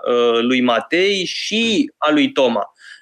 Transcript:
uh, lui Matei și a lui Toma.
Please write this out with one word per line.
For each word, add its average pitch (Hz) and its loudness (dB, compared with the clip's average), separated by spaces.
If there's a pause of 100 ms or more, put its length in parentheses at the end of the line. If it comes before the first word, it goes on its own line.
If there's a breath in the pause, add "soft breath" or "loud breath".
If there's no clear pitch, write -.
uh, 120 2
lui 123 0
Matei 170 0
și 214 -2
a 151 0
lui 143 2
Toma. 120 0 (300 loud breath)